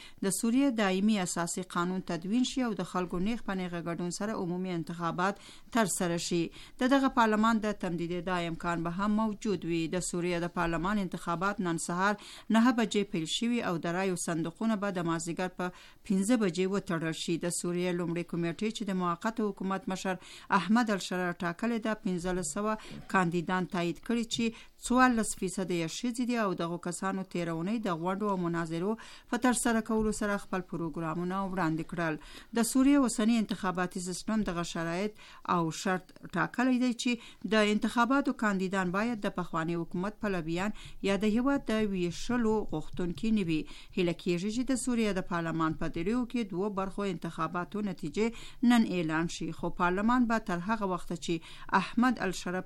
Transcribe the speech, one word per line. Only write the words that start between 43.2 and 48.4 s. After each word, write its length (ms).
نه 140
وي. 100
هیله 260
کیږي 320
چې 160
د 120
سوریې 360
د 120
پارلمان 520
په 160
دریو 260
کې 260
دوه 300
برخو 320
انتخاباتو 760
نتیجې 840